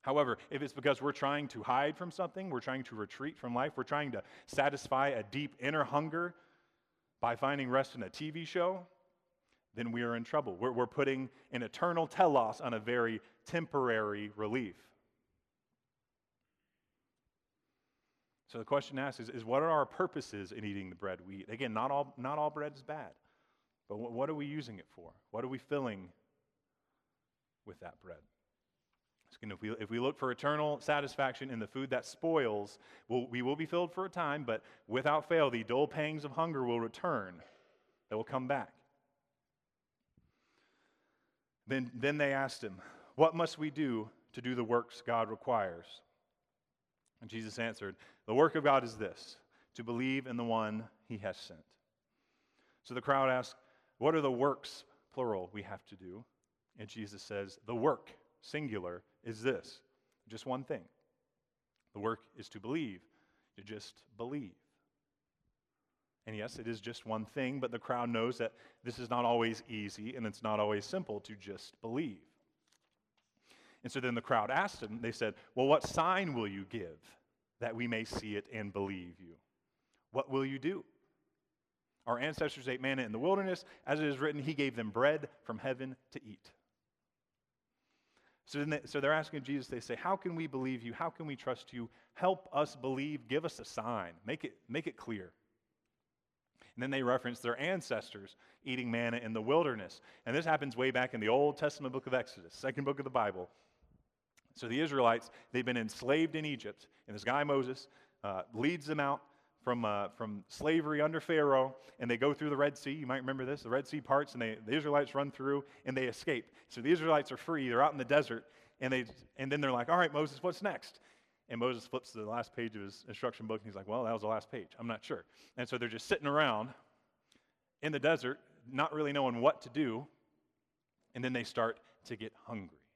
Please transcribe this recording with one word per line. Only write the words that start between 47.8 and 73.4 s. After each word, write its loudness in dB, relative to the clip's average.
"The 0
work 8
of 0
God 8
is -8
this, -8
to -12
believe -2
in -6
the -2
one 0
he -6
has -4
sent." -18
So -10
the -2
crowd 6
asked, 0
"What 6
are 6
the 4
works, 2
plural, -2
we -8
have -12
to -20
do?" -14
And -12
Jesus -12
says, -6
The -4
work, 2
singular, -6
is -10
this, -2
just -12
one -4
thing. -6
The -12
work -2
is -16
to -14
believe, -4
to -20
just -14
believe. -8
And -8
yes, -8
it -10
is -6
just -10
one -2
thing, -4
but -2
the -6
crowd -2
knows 0
that -2
this -8
is -8
not 2
always 4
easy -8
and -4
it's -6
not 2
always 2
simple -4
to -16
just -14
believe. -4